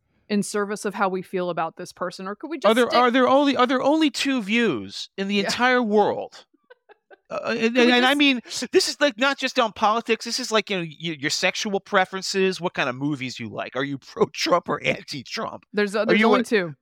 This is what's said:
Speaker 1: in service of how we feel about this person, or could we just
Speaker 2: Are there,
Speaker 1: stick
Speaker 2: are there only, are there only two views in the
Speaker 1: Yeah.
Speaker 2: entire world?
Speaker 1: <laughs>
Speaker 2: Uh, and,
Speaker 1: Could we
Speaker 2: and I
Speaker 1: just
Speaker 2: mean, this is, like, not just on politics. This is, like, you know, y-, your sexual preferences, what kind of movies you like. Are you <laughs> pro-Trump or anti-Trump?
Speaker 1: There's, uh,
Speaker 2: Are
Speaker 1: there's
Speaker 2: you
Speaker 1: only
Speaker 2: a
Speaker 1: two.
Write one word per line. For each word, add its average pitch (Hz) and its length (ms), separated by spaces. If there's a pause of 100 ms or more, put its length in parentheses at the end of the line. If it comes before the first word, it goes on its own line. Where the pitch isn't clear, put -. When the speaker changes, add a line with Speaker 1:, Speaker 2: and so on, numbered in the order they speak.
(280)
Speaker 1:
in 208 140
service 208 420
of 202 100
how 208 140
we 185 140
feel 180 280
about 165 260
this 180 160
person, 185 340
or 202 80
could 294 160
we 320 80
just 214 120
Speaker 2:
Are 226 40
there, 233 140
Speaker 1:
stick 226 100
Speaker 2:
are 247 120
there 254 180
only, 277 280
are 247 100
there 240 160
only 311 280
two 262 320
views 185 720
in 196 120
the 202 80
Speaker 1:
Yeah. 196 80
Speaker 2:
entire 247 380
world? 202 680
Speaker 1:
<laughs> - 40 (760)
Speaker 2:
Uh, - 280
and, 226 160
Speaker 1:
Could 247 120
we 247 60
Speaker 2:
and 247 120
I 254 60
Speaker 1:
just 285 80
Speaker 2:
mean, 269 220 (300)
this - 160
is, 294 140
like, 294 180
not 269 200
just 254 200
on 226 140
politics. 226 540
This 233 120
is, 240 140
like, 220 160
you 202 80
know, 175 60
y-, 160 360
your 147 120
sexual 196 500
preferences, 190 800
what 175 140
kind 151 140
of 123 80
movies 131 440
you 113 80
like. - 280
Are 131 60
you 139 160
<laughs> - 80
pro-Trump - 640
or - 160
anti-Trump? - 880
Speaker 1:
There's, 208 240
uh, 214 40
Speaker 2:
Are 214 60
Speaker 1:
there's 196 140
Speaker 2:
you 220 60
Speaker 1:
only 247 140
Speaker 2:
a 226 40
Speaker 1:
two. 175 380